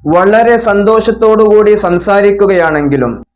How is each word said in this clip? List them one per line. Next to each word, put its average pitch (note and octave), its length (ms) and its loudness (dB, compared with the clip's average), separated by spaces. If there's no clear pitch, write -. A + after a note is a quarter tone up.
വളരെ G#3+ 400 2
സന്തോഷത്തോടു A3 760 0
കൂടി G#3 300 2
സംസാരിക്കുകയാണെങ്കിലും F3 1300 -2